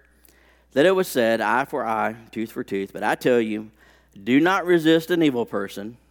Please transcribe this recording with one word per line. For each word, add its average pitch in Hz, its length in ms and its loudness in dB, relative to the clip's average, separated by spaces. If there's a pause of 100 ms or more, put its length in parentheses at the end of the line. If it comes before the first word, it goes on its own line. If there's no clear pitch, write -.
(720)
that 151 160 4
it 190 80 6
was 185 120 0
said, 113 320 0
eye 113 260 0
for 127 200 -6
eye, 110 300 -2 (160)
tooth 113 200 -8
for 127 120 -8
tooth, 98 280 -6
but 95 120 -10
I 117 100 0
tell 123 260 2
you, 110 300 -4 (520)
do 120 180 2
not 175 260 0
resist 165 460 4
an 170 100 0
evil 120 240 0
person. 101 520 -10 (140)